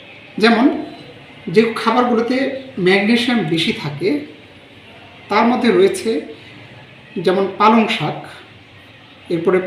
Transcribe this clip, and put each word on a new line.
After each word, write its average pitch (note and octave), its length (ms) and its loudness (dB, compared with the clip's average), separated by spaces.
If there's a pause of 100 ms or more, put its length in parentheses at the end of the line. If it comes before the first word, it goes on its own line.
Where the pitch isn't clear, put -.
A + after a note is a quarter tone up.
(400)
যেমন A3+ 240 4 (920)
যে A3 60 8 (200)
খাবারগুলোতে A#3 560 0 (480)
ম্যাগনেসিয়াম A3 540 2 (140)
বেশি E3 180 -2 (100)
থাকে D3+ 280 -6 (1200)
তার A3 220 2
মধ্যে A#3+ 200 2
রয়েছে F#3+ 380 2 (1160)
যেমন F#3+ 200 2 (140)
পালং A3+ 240 4 (120)
শাক, - 240 -6 (1120)
এরপরে F3+ 340 0